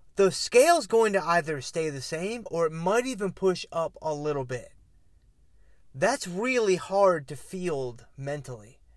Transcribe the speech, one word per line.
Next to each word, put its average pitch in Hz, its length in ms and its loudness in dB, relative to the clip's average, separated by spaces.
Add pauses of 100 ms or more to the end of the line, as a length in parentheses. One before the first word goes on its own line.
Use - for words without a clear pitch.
(160)
the 190 160 4
scale's 285 560 4
going 220 260 4
to 180 120 0
either 160 340 0
stay 160 300 -4
the 135 120 -8
same 196 480 -8
or 165 160 0
it 156 60 0
might 190 340 0
even 202 280 -4
push 180 380 0
up 160 300 -4
a 156 120 -4
little 147 320 -4
bit. 123 260 -10 (1200)
That's 190 340 -2
really 208 500 0
hard 185 500 2
to 147 80 -10
field 139 680 -6 (100)
mentally, 135 640 -12 (180)